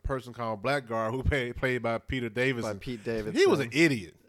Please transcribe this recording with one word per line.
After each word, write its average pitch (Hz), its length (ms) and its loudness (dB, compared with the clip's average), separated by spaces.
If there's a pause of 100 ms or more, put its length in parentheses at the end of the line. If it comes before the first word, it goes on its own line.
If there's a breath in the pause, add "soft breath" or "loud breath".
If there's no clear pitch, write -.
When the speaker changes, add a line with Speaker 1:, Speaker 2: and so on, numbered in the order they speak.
Speaker 1:
person 123 280 -4
called 113 300 -4
Blackguard 113 520 0
who 131 100 -2
<laughs> - 80 2
played, 123 260 0
played 127 240 0
by 117 160 0
Peter 120 320 -4
Davidson. 117 440 0
Speaker 2:
By 98 60 -8
Pete 120 240 -8
Speaker 1:
He 117 440 2
was 185 140 6
an 120 80 -4
Speaker 2:
Davidson. 131 120 2
Speaker 1:
idiot. 127 340 2 (140)